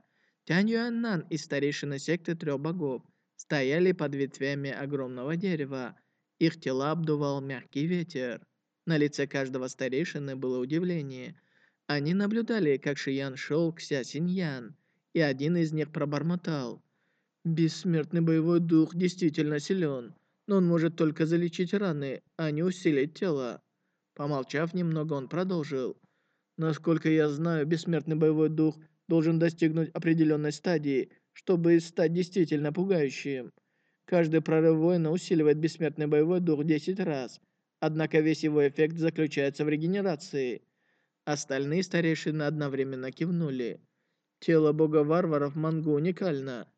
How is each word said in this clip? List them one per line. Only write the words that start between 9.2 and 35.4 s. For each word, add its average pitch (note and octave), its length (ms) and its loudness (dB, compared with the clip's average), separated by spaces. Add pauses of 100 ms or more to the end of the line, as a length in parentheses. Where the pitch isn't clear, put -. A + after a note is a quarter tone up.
каждого C3 400 -4
старейшины C3+ 680 -4
было B2+ 240 -4
удивление. C#3 720 -4 (540)
Они D3 260 0
наблюдали, G#3 640 0
как C#3+ 200 -4
Шиян C#3 380 -4
шёл D#3+ 380 -2
к E3 80 -18
Ся C#3 240 -6
Синьян, D3+ 720 -4 (380)
и E3+ 60 2
один C#3+ 360 2
из D#3+ 160 0
них D3+ 180 -2
пробормотал: D3+ 880 -4 (640)
«Бессмертный E3 760 0
боевой E3 400 4
дух E3 340 4
действительно D#3+ 640 0
силён, D3 560 -2 (340)
но G3 100 4
он F3+ 100 4
может E3 260 2
только D#3+ 320 2
залечить E3+ 480 0
раны, D3+ 480 -4 (140)
а D#3 160 -2
не D3+ 100 0
усилить E3+ 520 0
тело». C3+ 460 -4 (540)
Помолчав D3 600 -4
немного, D#3+ 400 -2
он C3+ 140 -6
продолжил: D3+ 680 -4 (600)
«Насколько D#3+ 540 0
я D#3 180 4
знаю, D#3 380 0
бессмертный D#3+ 480 0
боевой D#3 340 4
дух D#3 300 0 (300)
должен E3 320 2
достигнуть E3 500 2
определённой D#3 640 2
стадии, D3 580 0 (220)
чтобы E3+ 480 4
стать E3 320 0
действительно D#3+ 600 0
пугающим. D3 800 -2 (520)
Каждый D#3+ 360 2
прорыв D#3+ 360 4
воина E3 340 2
усиливает D#3 480 2